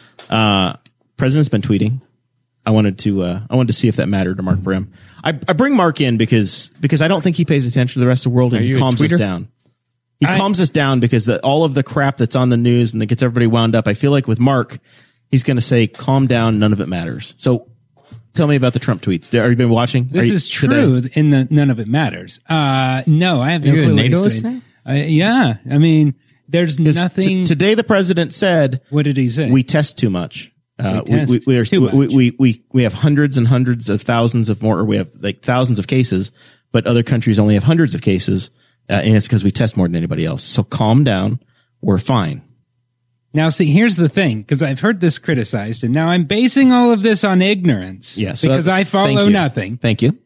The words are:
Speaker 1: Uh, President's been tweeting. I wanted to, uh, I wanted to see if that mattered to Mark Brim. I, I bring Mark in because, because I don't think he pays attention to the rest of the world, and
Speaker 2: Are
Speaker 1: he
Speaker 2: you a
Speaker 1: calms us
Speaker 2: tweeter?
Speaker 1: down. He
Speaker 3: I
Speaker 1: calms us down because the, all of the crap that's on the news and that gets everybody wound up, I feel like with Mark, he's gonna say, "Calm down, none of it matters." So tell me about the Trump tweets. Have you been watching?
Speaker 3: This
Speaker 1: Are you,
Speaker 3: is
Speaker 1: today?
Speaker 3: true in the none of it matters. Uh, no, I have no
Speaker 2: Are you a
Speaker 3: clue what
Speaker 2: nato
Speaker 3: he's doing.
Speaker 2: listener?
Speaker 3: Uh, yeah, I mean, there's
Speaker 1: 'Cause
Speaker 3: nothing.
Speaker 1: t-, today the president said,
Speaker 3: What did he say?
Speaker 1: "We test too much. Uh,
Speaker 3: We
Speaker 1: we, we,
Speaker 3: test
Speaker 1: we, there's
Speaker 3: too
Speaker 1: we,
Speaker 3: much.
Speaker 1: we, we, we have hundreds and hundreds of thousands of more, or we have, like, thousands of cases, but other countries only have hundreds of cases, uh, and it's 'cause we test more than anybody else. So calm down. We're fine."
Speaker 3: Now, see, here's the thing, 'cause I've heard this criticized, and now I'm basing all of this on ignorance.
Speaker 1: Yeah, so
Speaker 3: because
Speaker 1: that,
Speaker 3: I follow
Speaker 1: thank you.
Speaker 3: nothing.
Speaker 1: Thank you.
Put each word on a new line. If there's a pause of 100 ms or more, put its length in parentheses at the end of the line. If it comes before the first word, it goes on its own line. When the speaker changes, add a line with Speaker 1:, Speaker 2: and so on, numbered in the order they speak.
(300)
Speaker 1:
Uh, (440)
President's
been
tweeting. (640)
I
wanted
to,
uh,
I
wanted
to
see
if
that
mattered
to
Mark
Brim. (320)
I,
I
bring
Mark
in
because, (100)
because
I
don't
think
he
pays
attention
to
the
rest
of
the
world,
and
Speaker 2:
Are
Speaker 1:
he
Speaker 2:
you
a
Speaker 1:
calms
us
Speaker 2:
tweeter?
Speaker 1:
down. (720)
He
Speaker 3:
I
Speaker 1:
calms
us
down
because
the,
all
of
the
crap
that's
on
the
news
and
that
gets
everybody
wound
up,
I
feel
like
with
Mark, (540)
he's
gonna
say,
"Calm
down,
none
of
it
matters."
So (680)
tell
me
about
the
Trump
tweets.
Have
you
been
watching?
Speaker 3:
This
Speaker 1:
Are
you,
Speaker 3:
is
Speaker 1:
today? (160)
Speaker 3:
true (140)
in
the
none
of
it
matters.
Uh,
no,
I
have
no
Speaker 2:
Are
you
a
Speaker 3:
clue
what
Speaker 2:
nato
Speaker 3:
he's
doing.
Speaker 2:
listener? (260)
Speaker 3:
Uh, (140)
yeah, (140)
I
mean, (340)
there's
Speaker 1:
'Cause
Speaker 3:
nothing.
Speaker 1:
t-,
today
the
president
said, (100)
Speaker 3:
What
did
he
say?
Speaker 1:
"We
test
too
much. (260)
Uh,
Speaker 3:
We
Speaker 1:
we,
we, (120)
Speaker 3:
test
Speaker 1:
we,
there's
Speaker 3:
too
Speaker 1:
we,
Speaker 3:
much.
Speaker 1:
we,
we,
we
have
hundreds
and
hundreds
of
thousands
of
more,
or
we
have, (120)
like,
thousands
of
cases, (400)
but
other
countries
only
have
hundreds
of
cases, (400)
uh,
and
it's
'cause
we
test
more
than
anybody
else.
So
calm
down. (420)
We're
fine." (920)
Speaker 3:
Now,
see,
here's
the
thing,
'cause
I've
heard
this
criticized,
and
now
I'm
basing
all
of
this
on
ignorance.
Speaker 1:
Yeah,
so
Speaker 3:
because
Speaker 1:
that,
Speaker 3:
I
follow
Speaker 1:
thank
you.
Speaker 3:
nothing.
Speaker 1:
Thank
you.